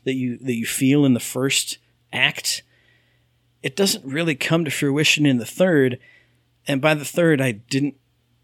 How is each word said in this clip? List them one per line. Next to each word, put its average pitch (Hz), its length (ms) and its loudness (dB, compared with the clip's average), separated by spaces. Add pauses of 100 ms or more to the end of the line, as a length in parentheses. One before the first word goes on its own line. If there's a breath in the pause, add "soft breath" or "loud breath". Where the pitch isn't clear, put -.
that 135 100 -2
you, 127 240 -4
that 127 160 -4
you 117 100 -4
feel 143 400 2
in 135 80 4
the 117 80 2
first - 560 -4 (380)
act, - 480 -2 (1000)
it 135 140 -8
doesn't 196 300 0
really 151 300 -2
come 165 280 0
to 139 60 -4
fruition 147 560 2
in 131 100 4
the 113 80 -4
third. 143 540 2 (680 soft breath)
And 139 140 -2
by 156 140 2
the 147 100 -4
third, 160 380 2
I 127 100 0
didn't 135 440 -4 (480)